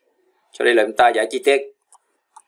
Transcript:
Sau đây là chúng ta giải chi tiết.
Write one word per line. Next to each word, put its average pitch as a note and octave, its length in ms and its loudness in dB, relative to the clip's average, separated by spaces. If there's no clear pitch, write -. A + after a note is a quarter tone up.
Sau - 120 -6
đây A#2+ 100 2
là A2+ 80 2
chúng A2 140 -4
ta - 120 4
giải A2 220 -2
chi B2+ 140 -8
tiết. C#3 280 0